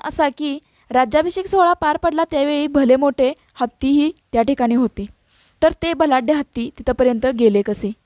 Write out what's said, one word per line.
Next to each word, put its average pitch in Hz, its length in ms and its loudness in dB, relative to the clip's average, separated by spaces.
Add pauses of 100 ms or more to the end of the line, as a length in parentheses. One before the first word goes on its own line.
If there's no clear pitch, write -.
असा 302 240 -2 (100)
की 294 200 -6 (320)
राज्याभिषेक 302 560 0
सोहळा 370 260 2
पार 320 240 -2
पडला 330 340 -2
त्यावेळी 294 360 -2
भले 277 300 4
मोठे 269 360 0 (220)
हत्तीही 277 560 0 (220)
त्या 233 100 2
ठिकाणी 240 320 0
होते, 233 300 -2 (580)
तर 320 100 4 (100)
ते 330 100 -2
बलाढ्य 269 400 0
हत्ती 277 360 -4 (100)
तिथपर्यंत 247 480 0 (120)
गेले 208 240 4
कसे? 208 280 -4 (160)